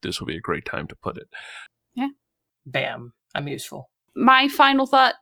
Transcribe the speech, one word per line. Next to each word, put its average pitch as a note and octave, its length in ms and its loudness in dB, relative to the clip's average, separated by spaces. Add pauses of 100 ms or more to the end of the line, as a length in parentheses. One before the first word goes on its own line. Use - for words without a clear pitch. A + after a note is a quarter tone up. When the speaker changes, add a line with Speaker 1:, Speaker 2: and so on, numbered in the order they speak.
Speaker 1:
this F#2+ 180 -8
will - 60 -8
be D#2+ 100 -6
a D#2+ 40 -10
great - 240 -6
time - 220 -8
to - 100 -16
put - 220 -8
it. - 100 -18 (680)
Speaker 2:
Yeah. C4 140 -4 (560)
Speaker 3:
Bam. B2+ 500 -6 (200)
I'm D3 140 -4
useful. - 420 -12 (240)
Speaker 2:
My C4 320 4
final C4+ 400 4
thought C4 360 6